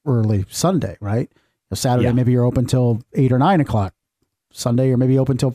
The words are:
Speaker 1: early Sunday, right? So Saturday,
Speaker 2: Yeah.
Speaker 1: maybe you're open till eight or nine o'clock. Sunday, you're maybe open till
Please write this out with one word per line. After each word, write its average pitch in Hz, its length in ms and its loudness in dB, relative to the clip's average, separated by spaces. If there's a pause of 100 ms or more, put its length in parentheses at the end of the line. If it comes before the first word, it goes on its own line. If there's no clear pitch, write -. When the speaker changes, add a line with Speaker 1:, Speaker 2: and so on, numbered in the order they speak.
Speaker 1:
early 110 420 0
Sunday, 147 520 -2
right? 107 300 -4 (400)
So 101 60 -6
Saturday, 123 320 0
Speaker 2:
Yeah. 120 40 0
Speaker 1:
maybe 123 200 2
you're 123 120 2
open 123 220 0
till 120 340 0 (140)
eight 127 180 2
or 127 60 2
nine 165 220 2
o'clock. 101 340 -2 (580)
Sunday, 123 360 -2
you're 127 100 2
maybe 131 200 2
open 131 180 0
till 123 180 -2